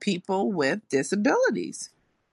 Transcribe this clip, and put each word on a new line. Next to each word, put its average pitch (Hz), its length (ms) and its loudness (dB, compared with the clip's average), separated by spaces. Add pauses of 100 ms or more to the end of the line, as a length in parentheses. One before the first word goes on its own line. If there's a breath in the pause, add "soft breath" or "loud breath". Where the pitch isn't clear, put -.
people 196 520 0
with 165 360 0
disabilities. 208 1040 0 (420)